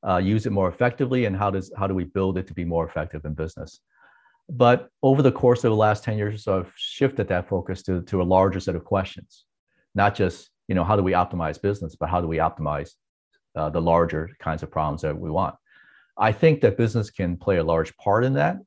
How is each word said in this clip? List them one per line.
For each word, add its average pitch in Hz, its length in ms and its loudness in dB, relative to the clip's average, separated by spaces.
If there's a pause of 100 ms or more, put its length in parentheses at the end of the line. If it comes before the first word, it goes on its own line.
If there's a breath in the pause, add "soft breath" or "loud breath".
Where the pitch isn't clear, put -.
uh, 95 80 2
use 98 300 2
it 110 60 -2
more 95 180 2
effectively, 123 560 0
and 95 100 -2
how 101 160 0
does, 95 260 -6
how 98 100 -2
do 95 60 0
we 90 120 -2
build 95 320 -2
it 92 100 -6
to - 60 -16
be 90 100 -6
more 82 240 -2
effective 76 380 -8
in 76 80 -6
business? 78 480 -10 (680 soft breath)
But 120 380 4 (160)
over 135 180 4
the 131 100 6 (120)
course 120 220 4
of 117 60 4
the 110 40 2
last 107 260 2
ten 107 160 -4
years 104 180 -4
or - 20 -12
so, 98 220 -2
I've 90 180 -10
shifted 135 500 -2
that 90 220 -2
focus 90 340 -6
to, 90 200 -2
to 92 180 -2
a - 20 2
larger 92 380 2
set 90 140 -4
of 82 100 -8
questions, - 580 -6 (500)
not 101 220 2
just, - 360 -2 (180)
you 95 60 0
know, 87 100 2
how 98 100 2
do 101 80 2
we 92 80 2
optimize 87 500 -2
business, 101 360 -4
but 82 100 -4
how 87 140 0
do 85 60 -4
we 80 100 -2
optimize, 76 540 -4 (680)
uh, 76 120 -2
the 82 120 -2
larger 82 480 2 (100)
kinds 78 240 -6
of 76 80 -14
problems 78 300 -4
that 76 180 -4
we 82 100 -8
want? 82 260 -2 (600 soft breath)
I 110 140 4
think 156 300 4
that 107 160 4
business 113 320 0
can 87 260 -4
play 92 220 0
a 82 60 2
large 82 340 0
part 104 260 2
in 135 120 0
that 151 200 2 (120)